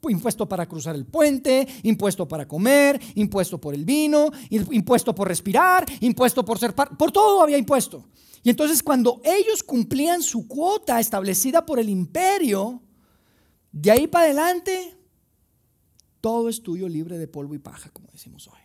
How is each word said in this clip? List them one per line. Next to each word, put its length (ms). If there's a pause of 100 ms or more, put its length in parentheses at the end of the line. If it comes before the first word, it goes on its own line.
Impuesto 400
para 200
cruzar 280
el 100
puente, 600 (140)
impuesto 460
para 200
comer, 540 (140)
impuesto 440
por 140
el 120
vino, 460 (180)
impuesto 680
por 120
respirar, 560 (160)
impuesto 460
por 140
ser 160
par-, 200
por 160
todo 300
había 160
impuesto. 500 (360)
Y 80
entonces 320
cuando 420
ellos 380
cumplían 580
su 260
cuota 520
establecida 680
por 140
el 100
imperio, 920 (880)
de 200
ahí 140
para 200
adelante, 720 (1300)
todo 280
es 120
tuyo 260
libre 300
de 100
polvo 280
y 40
paja, 300
como 220
decimos 360
hoy. 180